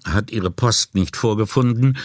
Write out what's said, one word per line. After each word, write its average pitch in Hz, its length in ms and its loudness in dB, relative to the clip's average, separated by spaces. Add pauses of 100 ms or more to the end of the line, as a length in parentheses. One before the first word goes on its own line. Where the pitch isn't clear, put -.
hat 92 260 -2
ihre 92 200 -2
Post - 440 0
nicht 95 220 -2
vorgefunden, 120 880 2